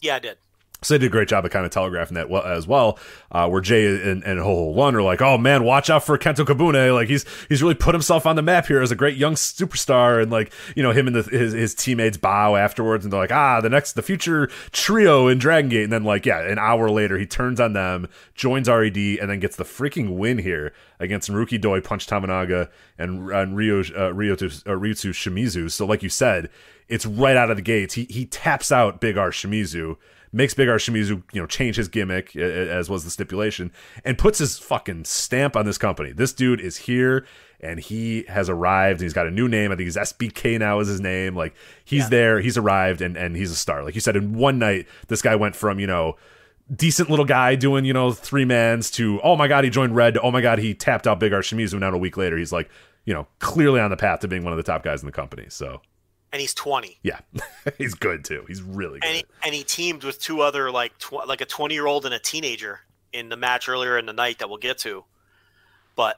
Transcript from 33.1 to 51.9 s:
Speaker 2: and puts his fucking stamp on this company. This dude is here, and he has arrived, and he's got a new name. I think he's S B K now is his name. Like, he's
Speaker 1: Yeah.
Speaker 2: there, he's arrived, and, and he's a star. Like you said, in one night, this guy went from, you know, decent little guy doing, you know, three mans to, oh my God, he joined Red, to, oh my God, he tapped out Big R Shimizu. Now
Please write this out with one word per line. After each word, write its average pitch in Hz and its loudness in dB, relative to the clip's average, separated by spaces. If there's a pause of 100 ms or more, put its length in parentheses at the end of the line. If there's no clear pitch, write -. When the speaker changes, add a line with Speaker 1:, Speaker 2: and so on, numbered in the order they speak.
Speaker 2:
and 123 -2
puts 208 4
his 143 -2
fucking 92 -6
stamp - -2
on 107 2
this 101 -2
company. 82 -4
This 113 -2
dude 123 2
is 90 -8
here, 127 0 (340)
and 82 -10
he 113 -6
has 95 -2
arrived, 92 2
and 90 -2
he's 82 -4
got 85 0
a 80 -4
new 113 0
name. 107 0
I 95 -2
think 90 -4
he's 85 -6
S 104 -4
B 117 -6
K 117 -2
now 104 0
is 107 0
his 98 -4
name. 92 -2
Like, 82 -6 (300)
he's 139 0
Speaker 1:
Yeah. 117 -4
Speaker 2:
there, 113 4
he's 110 0
arrived, 95 2
and, 87 -4
and 85 -6
he's 90 -4
a 82 -8
star. 71 -4
Like 73 -10
you 110 -4
said, 110 0
in 101 -2
one 131 2
night, 101 0 (200)
this 110 -4
guy 113 4
went 104 0
from, 101 -2
you 98 -2
know, 85 -2 (580)
decent 160 0
little 147 2
guy 131 4
doing, 135 2
you 135 0
know, 127 2
three 135 -2
mans 117 2
to, 107 -2
oh 170 6
my 147 4
God, 139 4
he 127 0
joined 120 2
Red, 117 6
to, 110 0
oh 123 2
my 127 2
God, 117 4
he 107 -2
tapped 117 -2
out 104 2
Big 104 2
R 98 2
Shimizu. 104 -4
Now 95 -2